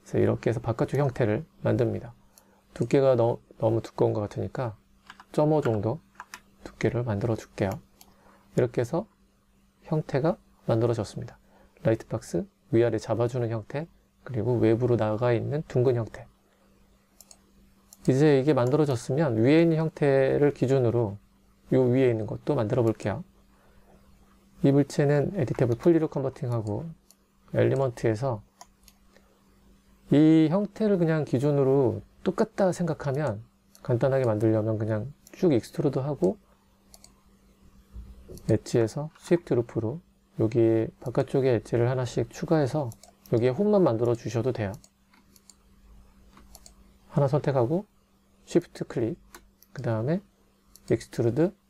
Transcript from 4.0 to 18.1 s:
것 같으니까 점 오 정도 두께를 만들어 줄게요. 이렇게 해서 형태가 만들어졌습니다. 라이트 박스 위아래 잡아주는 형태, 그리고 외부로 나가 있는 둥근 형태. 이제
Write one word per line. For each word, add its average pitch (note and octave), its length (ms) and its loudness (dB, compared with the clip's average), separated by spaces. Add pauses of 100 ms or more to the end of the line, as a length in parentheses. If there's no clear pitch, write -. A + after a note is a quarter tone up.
것 A2 80 -4
같으니까 G#2 560 -8 (560)
점 D3+ 200 2
오 D3+ 100 4
정도 A2 380 0 (640)
두께를 - 380 -4
만들어 A2+ 320 -2
줄게요. - 360 -6 (880)
이렇게 B2 260 0
해서 E3 240 -4 (760)
형태가 D#3 520 -2 (300)
만들어졌습니다. A#2 720 -2 (440)
라이트 A2+ 240 0
박스 F3 400 -6 (240)
위아래 A#2 280 2
잡아주는 A#2 520 -2
형태, A#2 360 -8 (360)
그리고 A#2+ 340 -4
외부로 A2+ 400 2
나가 G#2+ 360 0
있는 A#2 360 -4
둥근 B2+ 280 2
형태. - 300 -8 (1800)
이제 C#3 320 4